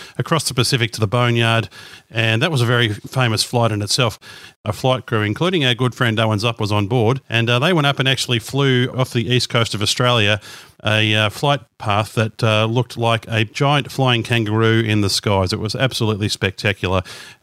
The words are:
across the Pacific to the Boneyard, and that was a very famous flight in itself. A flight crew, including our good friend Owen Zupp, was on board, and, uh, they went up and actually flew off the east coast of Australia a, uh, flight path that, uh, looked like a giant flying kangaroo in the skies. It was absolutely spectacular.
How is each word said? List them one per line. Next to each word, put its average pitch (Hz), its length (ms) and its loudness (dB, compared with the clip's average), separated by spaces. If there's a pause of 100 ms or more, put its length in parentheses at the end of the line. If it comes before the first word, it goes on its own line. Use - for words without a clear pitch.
(160)
across 156 320 -2
the 127 60 -6
Pacific 117 380 0
to - 80 -8
the 110 60 2
Boneyard, 117 600 0 (420)
and 113 300 0
that 170 100 0
was 135 120 0
a 117 40 2
very 120 220 2
famous 110 560 -2
flight 117 260 0
in 104 120 -2
itself. 107 360 -2 (460)
A 104 80 -2
flight 127 320 -2
crew, 113 160 -2
including 151 420 0
our 123 120 2
good 120 200 0
friend 113 240 0
Owen 110 200 2
Zupp, 113 200 -2
was 104 140 -2
on 104 140 2
board, 120 420 0
and, 113 220 0
uh, 120 80 2
they 165 160 2
went 147 120 2
up 143 120 0
and 131 100 4
actually 127 300 0
flew 131 480 2 (100)
off 127 160 0
the 113 160 0
east 123 220 0
coast 117 240 0
of 101 80 -6
Australia 107 580 2 (420)
a, 107 320 2
uh, 107 140 2
flight 143 320 0 (160)
path 104 380 -2
that, 110 280 -2
uh, 110 220 4
looked 117 320 -2
like 117 320 0
a 110 160 0
giant 143 480 0
flying 123 300 0
kangaroo 113 580 2
in 107 220 2
the 98 80 0
skies. 95 420 0
It 104 80 -2
was 104 140 -6
absolutely 110 560 -2
spectacular. 95 720 -2 (400)